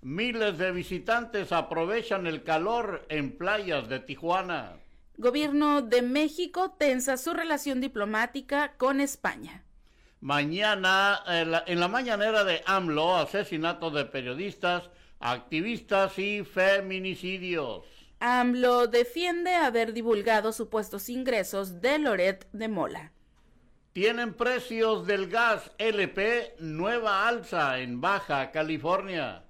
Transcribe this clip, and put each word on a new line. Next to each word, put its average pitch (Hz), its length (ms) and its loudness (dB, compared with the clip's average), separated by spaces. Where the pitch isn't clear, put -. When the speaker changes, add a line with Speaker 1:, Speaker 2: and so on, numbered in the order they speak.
Speaker 1:
Miles 208 540 -2
de 185 140 0
visitantes 202 800 -2
aprovechan 180 720 0
el 156 160 -4
calor 190 680 -2
en 147 280 -4
playas 175 500 -2
de 127 120 -4
Tijuana. 160 800 -4
Speaker 2:
Gobierno 285 680 2
de 240 180 2
México 311 760 0
tensa 262 420 2
su 330 180 -4
relación 285 460 -2
diplomática 247 960 -2
con 269 220 2
España. 190 640 -4
Speaker 1:
Mañana, 190 1080 2
en 165 240 2
la, 165 160 2
en 175 120 0
la 175 80 4
mañanera 220 560 2
de 175 220 0
amlo, 180 500 2
asesinato 165 760 -2
de 147 140 0
periodistas, 175 840 -4
activistas 190 1000 -2
y 202 260 -2
feminicidios. 185 1400 -2
Speaker 2:
amlo 247 680 4
defiende 349 680 0
haber 233 400 2
divulgado 220 580 2
supuestos 214 580 -6
ingresos 202 680 -2
de 262 200 2
Loret 190 540 2
de 220 160 -6
Mola. 156 420 -4
Speaker 1:
Tienen 226 400 0
precios 226 720 0
del 190 240 0
gas 226 480 2
L 208 300 0
P 220 500 -2
nueva 196 720 0
alza 175 500 0
en 123 240 -6
Baja 160 480 0
California. 156 1000 -2